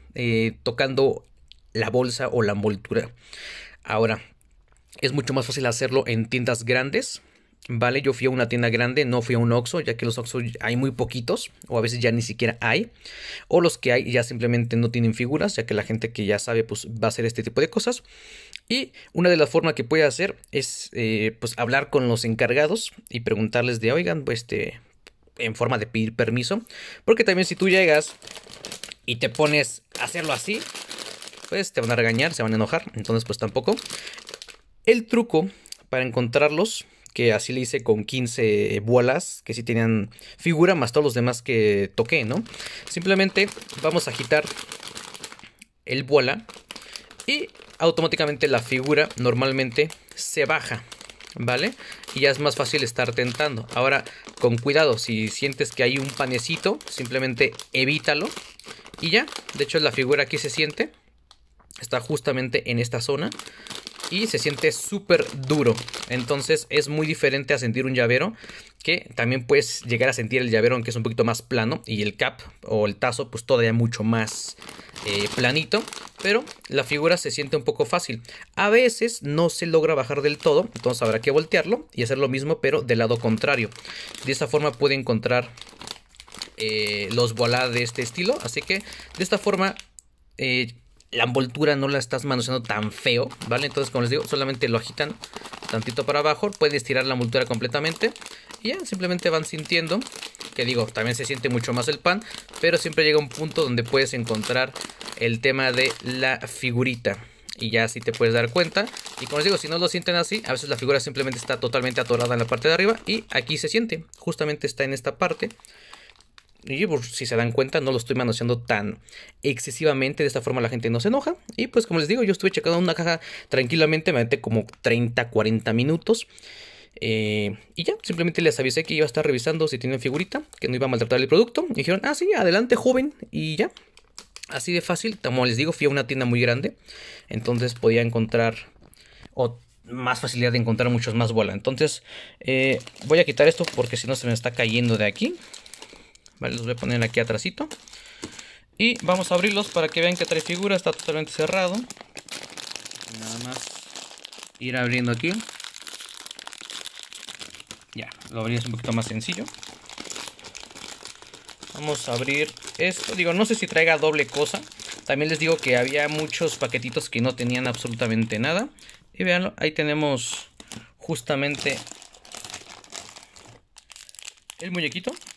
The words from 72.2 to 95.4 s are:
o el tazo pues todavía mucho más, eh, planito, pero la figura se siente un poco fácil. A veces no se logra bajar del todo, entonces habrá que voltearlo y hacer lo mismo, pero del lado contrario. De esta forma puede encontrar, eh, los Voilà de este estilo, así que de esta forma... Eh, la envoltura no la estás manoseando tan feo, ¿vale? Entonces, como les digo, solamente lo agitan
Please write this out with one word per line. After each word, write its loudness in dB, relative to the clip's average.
o 2
el -2
tazo -2
pues -8
todavía 4
mucho 2
más, -2
eh, -2
planito, 0
pero 2
la 0
figura 2
se -6
siente -2
un -2
poco 0
fácil. -2
A 2
veces 4
no 2
se -4
logra 4
bajar 0
del 0
todo, 4
entonces -2
habrá 2
que 0
voltearlo 0
y -2
hacer 0
lo 2
mismo, -2
pero 2
del 2
lado 2
contrario. 2
De -2
esta 0
forma 2
puede 2
encontrar, 0
eh, 0
los 2
Voilà 2
de 0
este -4
estilo, -2
así -6
que -2
de 0
esta 2
forma... 0
Eh, 0
la 0
envoltura 2
no 0
la 0
estás -4
manoseando -2
tan -2
feo, 0
¿vale? 0
Entonces, -2
como 0
les 0
digo, 0
solamente -2
lo 2
agitan -4